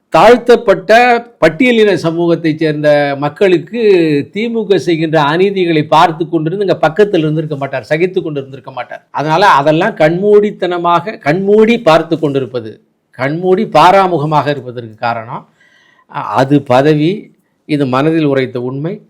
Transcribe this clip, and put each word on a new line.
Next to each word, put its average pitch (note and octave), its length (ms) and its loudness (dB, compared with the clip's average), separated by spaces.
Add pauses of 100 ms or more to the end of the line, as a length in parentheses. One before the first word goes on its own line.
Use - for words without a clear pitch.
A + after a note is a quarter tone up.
தாழ்த்தப்பட்ட A3+ 1080 4 (220)
பட்டியலின G#3+ 640 2
சமூகத்தைச் E3 560 -2
சேர்ந்த D3+ 600 0
மக்களுக்கு E3 600 -2 (540)
திமுக A3 440 -2
செய்கின்ற D#3+ 460 0
அநீதிகளை E3+ 600 0
பார்த்து E3 420 2
கொண்டிருந்து D#3+ 360 -4
இங்க F#3+ 180 0 (100)
பக்கத்துல G3+ 300 0
இருந்திருக்க D3+ 380 -4
மாட்டார், C3+ 320 -8
சகித்து F3+ 340 -2
கொண்டு D#3 160 -8
இருந்திருக்க C3+ 320 -14
மாட்டார். - 400 -14
அதனால D#3 360 0
அதெல்லாம் D#3+ 480 2
கண்மூடித்தனமாக, F3+ 1200 0
கண்மூடி G#3 640 2
பார்த்து D#3+ 380 2
கொண்டிருப்பது, B2 640 -6 (300)
கண்மூடி F3+ 540 -2
பாராமுகமாக D#3 800 2
இருப்பதற்கு A#2+ 480 -8
காரணம், A#2 540 -8 (640)
அ-, C#3+ 120 -10
அது C3 400 0
பதவி, D3+ 720 0 (300)
இது C#3+ 220 -2
மனதில் D3+ 380 0
உரைத்த B2+ 360 -2
உண்மை. C#3 500 -8